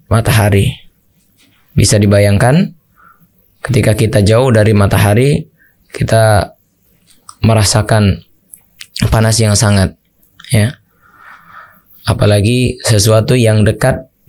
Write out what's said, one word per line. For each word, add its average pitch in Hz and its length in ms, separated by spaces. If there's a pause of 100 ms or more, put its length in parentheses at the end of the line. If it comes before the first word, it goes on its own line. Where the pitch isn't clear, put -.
matahari? 110 720 (920)
Bisa - 240
dibayangkan, 104 760 (920)
ketika 107 320
kita 107 240
jauh 113 320
dari 104 240
matahari, 104 720 (400)
kita 110 640 (880)
merasakan 107 800 (880)
panas 110 320
yang 104 160
sangat, 101 400 (560)
ya. 113 240 (1300)
Apalagi 113 800
sesuatu 110 500
yang 107 340
dekat - 400 (220)